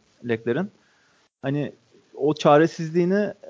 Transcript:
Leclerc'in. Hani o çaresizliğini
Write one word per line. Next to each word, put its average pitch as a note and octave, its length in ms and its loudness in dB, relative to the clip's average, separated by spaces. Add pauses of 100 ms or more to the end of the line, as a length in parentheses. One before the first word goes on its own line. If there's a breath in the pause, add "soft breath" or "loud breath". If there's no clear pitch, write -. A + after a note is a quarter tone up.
(280)
Leclerc'in. A#2+ 440 -2 (720)
Hani C#3 300 -4 (440)
o D3 180 0
çaresizliğini E3 1000 2 (160)